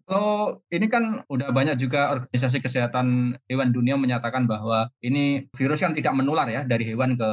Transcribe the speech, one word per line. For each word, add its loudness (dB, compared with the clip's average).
Kalau -2
ini 0
kan 0
udah -2
banyak 2
juga 0
organisasi 0
kesehatan 0
hewan 0
dunia 2
menyatakan 0
bahwa 0
ini 0
virus 0
kan 0
tidak 0
menular 0
ya -4
dari 0
hewan 0
ke 0